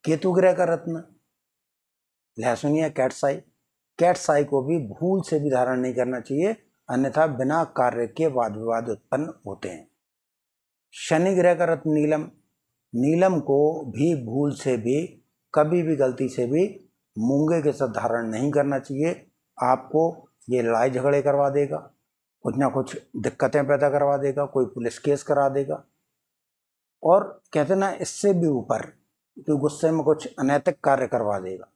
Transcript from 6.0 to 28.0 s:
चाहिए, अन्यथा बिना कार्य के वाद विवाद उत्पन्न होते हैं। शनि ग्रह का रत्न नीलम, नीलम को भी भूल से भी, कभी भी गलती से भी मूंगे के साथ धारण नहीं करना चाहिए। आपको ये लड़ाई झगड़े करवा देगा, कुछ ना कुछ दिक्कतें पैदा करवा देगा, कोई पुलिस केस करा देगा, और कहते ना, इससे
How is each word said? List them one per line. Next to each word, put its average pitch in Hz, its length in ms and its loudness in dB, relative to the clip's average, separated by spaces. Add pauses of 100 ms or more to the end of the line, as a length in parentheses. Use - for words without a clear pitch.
चाहिए, 165 360 -2 (340)
अन्यथा 135 400 2
बिना 139 340 0 (100)
कार्य 117 340 0
के 160 220 -2
वाद 117 240 -2
विवाद 113 360 -4
उत्पन्न 139 440 -6 (140)
होते 98 220 -10
हैं। 80 180 -14 (1040)
शनि 175 420 0
ग्रह 180 200 4
का 165 100 0
रत्न 156 260 0
नीलम, 151 300 2 (720)
नीलम 165 480 2
को 147 460 0
भी 143 360 0
भूल 135 300 -2
से 127 240 -2
भी, 135 460 -4 (300)
कभी 156 300 2
भी 156 120 0
गलती 131 340 0
से 127 180 -2
भी 156 160 2 (520)
मूंगे 143 460 2
के 143 100 2
साथ 131 220 -2
धारण 113 360 -2
नहीं 123 220 -2
करना 139 280 0
चाहिए। 143 320 -4 (460)
आपको 147 720 0 (180)
ये 123 140 0
लड़ाई 117 280 2
झगड़े 135 320 2
करवा 143 280 2
देगा, 143 280 0 (680)
कुछ 120 120 -2
ना 135 120 2
कुछ 131 280 -4 (200)
दिक्कतें 131 460 0
पैदा 139 260 2
करवा 143 280 2
देगा, 139 280 -2
कोई 131 220 0
पुलिस 117 320 -6
केस 143 240 0
करा 143 260 2
देगा, 139 340 -4 (1200)
और - 380 2 (120)
कहते 151 220 2
ना, 196 160 0
इससे 196 420 -2